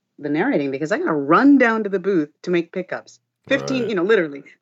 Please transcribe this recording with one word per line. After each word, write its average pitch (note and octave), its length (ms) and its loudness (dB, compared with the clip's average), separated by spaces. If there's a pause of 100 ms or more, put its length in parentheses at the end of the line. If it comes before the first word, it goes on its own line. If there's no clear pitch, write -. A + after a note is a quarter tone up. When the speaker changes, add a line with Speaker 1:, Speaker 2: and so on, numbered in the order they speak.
(180)
Speaker 1:
the D3+ 120 -8
narrating, D#3 420 0
because D3 220 -4
I A#3 60 0
gotta F4+ 120 -2
run F3 460 4
down A3+ 260 2
to G3+ 60 -6
the F#3+ 100 -2
booth F3 300 -2 (140)
to F3+ 80 -6
make E3+ 200 -2
pickups. D#3+ 480 -10 (280)
Fifteen, C4 340 -2
Speaker 2:
Right. G#3+ 80 -4
Speaker 1:
you A3+ 60 -4
know, E3+ 80 0
literally E3 400 0 (180)